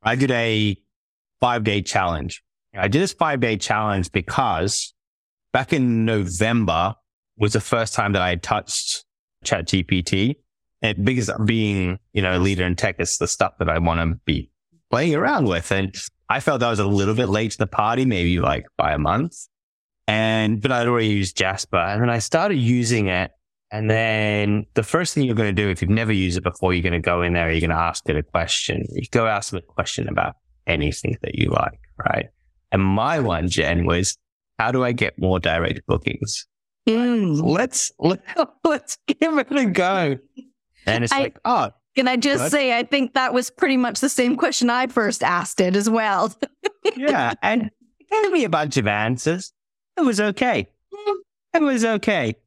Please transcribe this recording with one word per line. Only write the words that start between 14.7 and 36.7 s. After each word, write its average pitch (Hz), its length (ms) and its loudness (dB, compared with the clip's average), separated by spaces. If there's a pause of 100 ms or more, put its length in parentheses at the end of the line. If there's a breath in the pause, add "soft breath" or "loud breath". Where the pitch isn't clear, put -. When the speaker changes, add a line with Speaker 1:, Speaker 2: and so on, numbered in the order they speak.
Speaker 1:
playing 147 240 0
around 196 320 0
with. 87 260 -2
And 98 220 -2 (340)
I 127 120 0
felt 135 220 0
I 120 80 2
was 110 80 -2
a 104 80 2
little 101 280 2
bit 113 140 0
late 107 240 0
to - 60 -14
the 110 80 0
party, 117 380 0
maybe, 90 360 2
like, 65 260 0 (100)
by - 160 0
a 73 60 -2
month. 98 360 0 (720)
And, 110 540 0
but 131 100 0
I'd 120 160 0
already 117 220 0
used 101 280 -2
Jasper. 95 420 -2
And 98 240 -2
then 120 80 2
I 117 80 0
started 170 380 0
using 117 520 2
it. 90 220 -2 (420)
And 107 180 -4
then 107 840 0
the 117 80 2
first 160 320 -2
thing 147 100 2
you're 123 120 0
gonna 107 160 0
do, 104 160 2
if 92 120 -2
you've - 100 0
never 110 220 2
used 92 260 0
it 87 60 -8
before, 90 300 0
you're 87 80 0
gonna 87 180 0
go 87 220 0
in 87 100 2
there, 85 180 0
you're 80 100 0
gonna 82 200 0
ask 82 280 -4
it 73 80 0
a 76 60 -2
question. - 680 -4
You - 200 -6
go 117 160 2
ask 104 260 -2
it 95 60 -6
a 85 40 -10
question - 460 -6
about - 260 -2 (320)
anything 76 560 -2
that - 140 -8
you 50 140 0
like, - 300 -2 (240)
right? - 220 -2 (460)
And 95 100 2
my 113 380 0
one, 87 280 -2
Jen, 85 380 0
was, 87 300 0 (420)
"How 113 140 0
do 127 120 0
I 123 60 -2
get - 300 -2
more 92 180 2
direct 85 480 -2
bookings?" - 600 -4 (420)